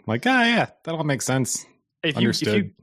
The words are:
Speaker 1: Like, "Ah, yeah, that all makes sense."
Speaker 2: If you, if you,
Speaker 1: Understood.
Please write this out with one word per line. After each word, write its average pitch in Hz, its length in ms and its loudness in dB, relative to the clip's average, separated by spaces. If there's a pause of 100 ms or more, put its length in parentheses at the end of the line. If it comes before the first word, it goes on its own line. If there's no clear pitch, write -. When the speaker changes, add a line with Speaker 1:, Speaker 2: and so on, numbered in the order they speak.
Speaker 1:
Like, 113 180 -2
"Ah, 254 180 4
yeah, 233 220 2 (200)
that 165 100 -6
all 160 80 -4
makes 143 220 -2
sense." 131 400 -2 (380)
Speaker 2:
If 165 160 0
you, 120 100 4
if 113 120 -2
you, 104 100 -2
Speaker 1:
Understood. 101 200 0 (120)